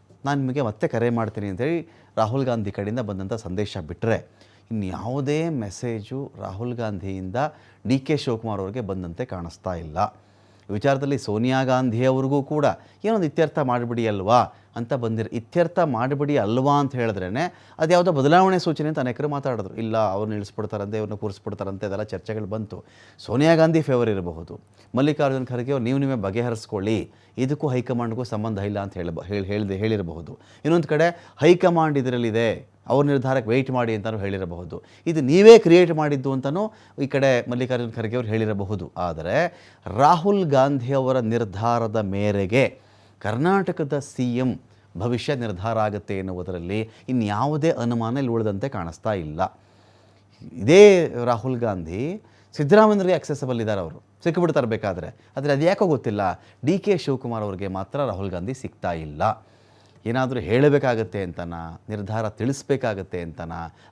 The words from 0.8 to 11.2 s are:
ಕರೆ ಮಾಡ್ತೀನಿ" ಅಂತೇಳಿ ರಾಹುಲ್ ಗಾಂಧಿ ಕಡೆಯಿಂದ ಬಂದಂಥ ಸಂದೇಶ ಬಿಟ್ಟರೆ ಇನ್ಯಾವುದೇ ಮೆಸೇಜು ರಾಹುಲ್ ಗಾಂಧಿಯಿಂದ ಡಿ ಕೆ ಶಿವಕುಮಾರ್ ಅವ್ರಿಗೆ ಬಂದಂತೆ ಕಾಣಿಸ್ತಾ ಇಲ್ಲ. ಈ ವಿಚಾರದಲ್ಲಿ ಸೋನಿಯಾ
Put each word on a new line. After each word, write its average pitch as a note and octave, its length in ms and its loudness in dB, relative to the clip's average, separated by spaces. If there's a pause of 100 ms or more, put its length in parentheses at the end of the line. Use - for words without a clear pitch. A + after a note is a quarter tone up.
ಕರೆ A#2 220 0
ಮಾಡ್ತೀನಿ" G#2+ 380 -2
ಅಂತೇಳಿ B2 300 -2 (380)
ರಾಹುಲ್ A#2 300 0
ಗಾಂಧಿ A2+ 240 -2
ಕಡೆಯಿಂದ G#2 300 -4
ಬಂದಂಥ G2+ 340 -6
ಸಂದೇಶ G2+ 440 -6
ಬಿಟ್ಟರೆ F#2 400 -2 (520)
ಇನ್ಯಾವುದೇ B2+ 760 -4
ಮೆಸೇಜು A#2 920 -8
ರಾಹುಲ್ G2+ 360 -8
ಗಾಂಧಿಯಿಂದ G2 640 -8 (520)
ಡಿ C3 100 4
ಕೆ D3 180 0
ಶಿವಕುಮಾರ್ A2 440 -4
ಅವ್ರಿಗೆ G2+ 200 -6
ಬಂದಂತೆ F#2+ 440 -8
ಕಾಣಿಸ್ತಾ F2+ 500 -8
ಇಲ್ಲ. D#2+ 240 -8 (720)
ಈ - 40 -10
ವಿಚಾರದಲ್ಲಿ C#3 460 0
ಸೋನಿಯಾ B2 460 0